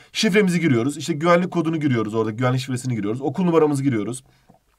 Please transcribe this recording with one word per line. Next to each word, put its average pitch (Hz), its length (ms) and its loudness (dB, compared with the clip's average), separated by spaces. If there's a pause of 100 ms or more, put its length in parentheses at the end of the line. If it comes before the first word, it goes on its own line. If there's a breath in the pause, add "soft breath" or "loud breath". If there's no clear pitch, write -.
(140 soft breath)
şifremizi 190 460 2
giriyoruz, 143 380 0
işte 160 160 -4
güvenlik 175 380 2
kodunu 160 280 -2
giriyoruz, 113 360 0
orada 110 160 0
güvenlik 127 300 0
şifresini 127 340 -4
giriyoruz, 110 260 -4
okul 151 220 -4
numaramızı 151 400 4
giriyoruz. 117 400 -2 (560)